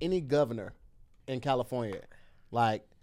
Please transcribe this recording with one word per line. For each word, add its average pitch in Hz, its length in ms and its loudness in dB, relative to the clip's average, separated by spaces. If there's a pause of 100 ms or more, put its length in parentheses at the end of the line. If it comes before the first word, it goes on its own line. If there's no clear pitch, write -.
any 180 200 0
governor 123 520 0 (540)
in 131 120 -4
California. 120 640 -2 (500)
Like, 117 320 2 (200)